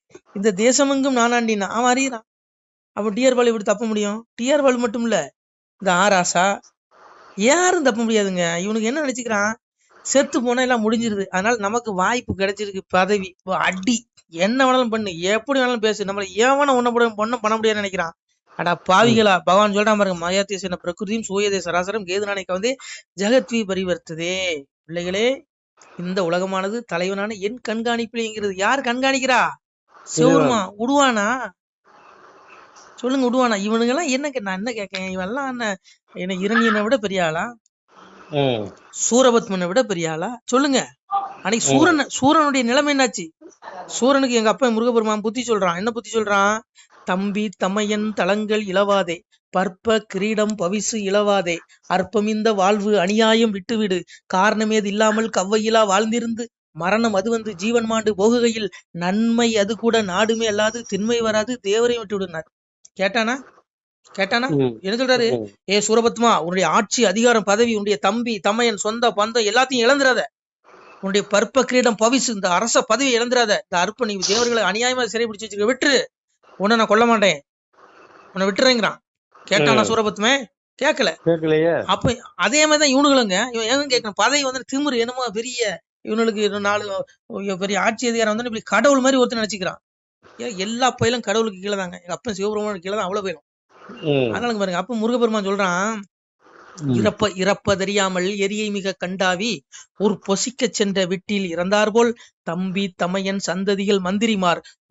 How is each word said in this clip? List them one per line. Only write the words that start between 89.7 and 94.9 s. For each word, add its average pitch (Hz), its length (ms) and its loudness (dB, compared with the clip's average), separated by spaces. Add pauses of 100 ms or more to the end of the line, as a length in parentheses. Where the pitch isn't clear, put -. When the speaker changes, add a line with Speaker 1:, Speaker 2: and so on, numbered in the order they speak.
Speaker 1:
ஏன் 233 200 -8
எல்லா 233 340 0
பயிலும் 240 300 0
கடவுளுக்கு 208 380 -2
கீழே 202 160 -4
தாங்க. 185 220 -6
எங்க 180 160 -10
அப்பன் 208 200 -8
சிவபெருமானுக்கு 202 560 -4
கீழே 202 60 -4
தான் 214 100 -2
அவ்வளவு 190 200 -4
பயிலும். 170 180 -8 (580)
Speaker 2:
ம். 139 320 2
Speaker 1:
அதனால 240 200 -2
இங்க 202 120 -2
பாருங்க, 180 140 -4
அப்ப 190 160 -6